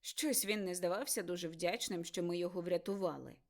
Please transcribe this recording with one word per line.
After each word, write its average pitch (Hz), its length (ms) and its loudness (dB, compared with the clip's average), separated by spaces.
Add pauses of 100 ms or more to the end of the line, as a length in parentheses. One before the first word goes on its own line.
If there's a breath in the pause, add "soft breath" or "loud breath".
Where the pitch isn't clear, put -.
Щось - 440 0
він 208 200 0
не 180 100 -2
здавався 185 480 0
дуже 175 240 -2
вдячним, 170 560 0
що 175 200 -2
ми 175 140 2
його 175 240 0
врятували. 170 720 0 (140)